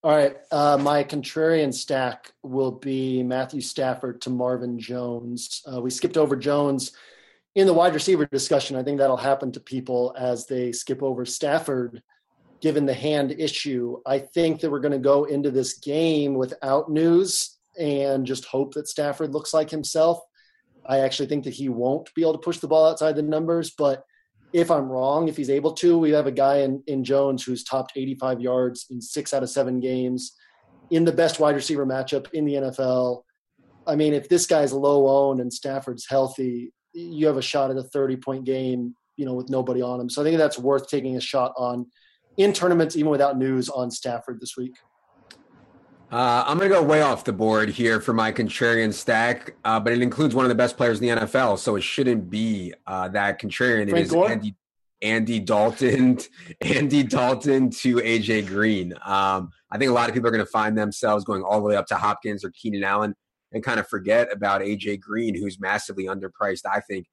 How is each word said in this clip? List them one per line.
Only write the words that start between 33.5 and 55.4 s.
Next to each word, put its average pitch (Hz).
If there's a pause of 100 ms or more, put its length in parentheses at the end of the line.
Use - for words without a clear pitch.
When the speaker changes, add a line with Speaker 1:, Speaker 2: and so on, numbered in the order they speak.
Speaker 1:
I 151
mean, 151
if 143
this 175
guy's 147
low 139
owned 139
and 123
Stafford's 135
healthy, 127 (200)
you 170
have 139
a 135
shot 135
at 131
a 127
thirty-point 131
game, 127 (220)
you 143
know, 127
with 127
nobody 127
on 123
him. 123
So 143
I 147
think 160
that's 151
worth 135
taking 127
a 123
shot 127
on 123 (500)
in 196
tournaments, 170
even 151
without 139
news 131
on 127
Stafford 120
this 123
week. 127 (1400)
Speaker 2:
Uh, 123
I'm 151
gonna 190
go 180
way 151
off 139
the 120
board 107
here 113
for 117
my 110
contrarian 113
stack, 117
uh, 110
but 117
it 120
includes 123
one 131
of 127
the 120
best 120
players 117
in 107
the 120
N 117
F 110
L, 120
so 107
it 92
shouldn't 117
be, 104 (120)
uh, 92
that 101
contrarian. 110
It 98
Speaker 1:
Frank 170
Speaker 2:
is -
Speaker 1:
Gore? 180
Speaker 2:
Andy, 208 (460)
Andy 110
Dalton, 120 (240)